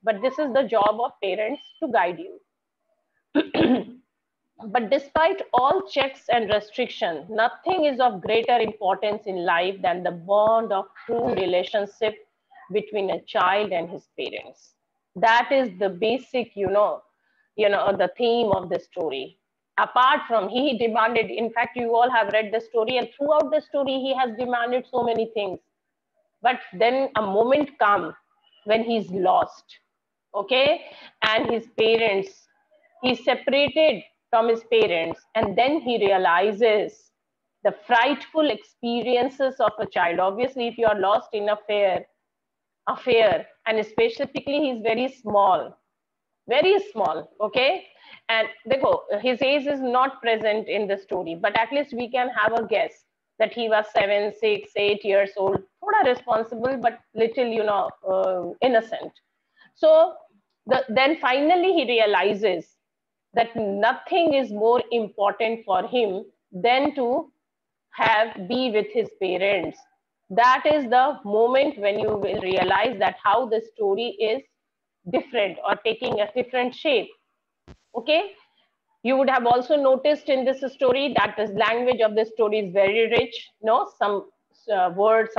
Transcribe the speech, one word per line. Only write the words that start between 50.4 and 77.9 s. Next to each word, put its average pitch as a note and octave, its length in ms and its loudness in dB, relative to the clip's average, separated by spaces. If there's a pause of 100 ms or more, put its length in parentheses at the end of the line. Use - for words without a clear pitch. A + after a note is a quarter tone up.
in G3+ 180 -2
the G3 100 -2
story, F3+ 380 -8
but G#3 220 -2
at A3+ 160 -2
least C#4+ 200 -4
we A#3 160 -8
can B3+ 200 -2
have A3 240 0
a A#3 120 -2
guess F#3+ 280 -2 (460)
that G#3+ 120 0
he A3+ 160 -6
was G#3+ 260 2
seven, G#3 460 0
six, G#3 380 -2
eight G#3 260 0
years G3 320 2
old, F#3+ 260 -2 (220)
थोड़ा G#4 220 2
responsible, A#3+ 760 -2
but A#3 180 0 (140)
little, A3+ 340 0
you A3 160 -2
know, G3+ 260 -2 (200)
uh, F#3+ 520 -2
innocent. A3+ 500 0 (640)
So D#4+ 380 6 (540)
the, C4 200 2
then C4 320 2
finally D#4 540 2
he D#4 120 2
realizes G#3 920 0 (560)
that A3+ 220 0
nothing A#3 800 0
is C4 180 0
more A3+ 300 2 (100)
important A3+ 760 -2
for F#3+ 220 -2
him A3 380 -2 (260)
than B3 440 0
to C#4 360 -2 (600)
have, G#3+ 580 0
be B3 220 -2
with G#3 200 0
his A3+ 180 -2 (120)
parents. F#3 580 -2 (500)
That B3 360 4
is D4+ 240 2
the B3+ 340 4
moment A#3 560 2
when G3+ 200 0
you G#3+ 100 -2
will G3 320 -4
realize F#3+ 580 0
that F#3+ 240 0
how A3 240 2
the A3 140 -2 (120)
story G#3+ 460 -2
is A3+ 220 -2 (720)
different A3 460 -2 (100)
or G#3 100 0
taking A3+ 420 -4
a G#3 140 -2
different B3 420 -4
shape. C4 340 0 (840)